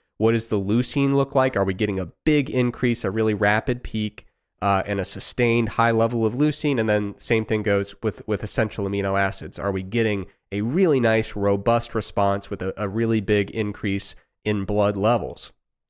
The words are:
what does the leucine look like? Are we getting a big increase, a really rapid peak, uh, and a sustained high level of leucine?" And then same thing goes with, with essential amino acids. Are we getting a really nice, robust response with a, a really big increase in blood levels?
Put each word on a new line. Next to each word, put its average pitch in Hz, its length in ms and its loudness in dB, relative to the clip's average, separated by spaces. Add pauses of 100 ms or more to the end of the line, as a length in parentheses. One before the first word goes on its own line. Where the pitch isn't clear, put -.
(180)
what 113 140 4
does 113 140 0
the 104 140 0
leucine 127 560 2
look 139 180 0
like? 131 220 2
Are 101 80 2
we 95 100 0
getting 98 240 -2
a 90 80 -4 (180)
big 147 240 2
increase, 123 540 0
a 101 80 -2
really 110 240 2
rapid 107 480 0
peak, 107 420 -6 (380)
uh, 98 240 2
and 98 140 -2
a 92 40 -2
sustained 117 680 0
high 117 200 2
level 113 340 2
of 110 100 2
leucine?" 143 440 0
And 110 100 2
then 104 300 0
same 110 260 0
thing 110 200 -2
goes 101 400 0
with, 107 240 -4
with 104 160 -2
essential 107 420 -4
amino 98 320 -2
acids. 98 400 -4
Are 98 140 -2
we 95 100 -2
getting 104 440 -2 (260)
a 101 80 -2
really 143 400 2
nice, 113 340 2
robust 101 580 0
response 101 580 -2
with 98 120 -6
a, 95 140 -4
a 104 120 -4
really 113 320 0
big 104 300 2
increase 104 640 -4 (300)
in 104 200 0
blood 104 320 0
levels? 98 560 -2 (380)